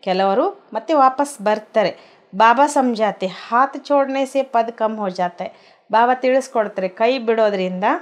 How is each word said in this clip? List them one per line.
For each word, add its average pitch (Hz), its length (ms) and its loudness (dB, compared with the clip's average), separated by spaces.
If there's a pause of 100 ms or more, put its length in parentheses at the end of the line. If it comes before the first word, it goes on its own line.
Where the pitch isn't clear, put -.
ಕೆಲವರು 196 720 -2
ಮತ್ತೆ 226 220 -4
ವಾಪಸ್ 269 480 0
ಬರ್ತಾರೆ. 214 540 -2 (380)
ಬಾಬಾ 233 320 4
ಸಮಜಾತೆ, 226 600 0
ಹಾತ್ 262 600 -2
ಛೋಡ್ನೆ 269 400 0
ಸೆ 269 160 -2
ಪದ್ 233 300 -2
ಕಮ್ 220 260 -4
ಹೋ 208 100 -4
ಜಾತಾ 180 360 -6
ಹೈ. - 60 -10 (420)
ಬಾಬಾ 240 220 4
ತಿಳಿಸ್ಕೊಡ್ತಾರೆ, 247 760 -2
ಕೈ 226 300 0
ಬಿಡೋದ್ರಿಂದ 202 680 -2 (180)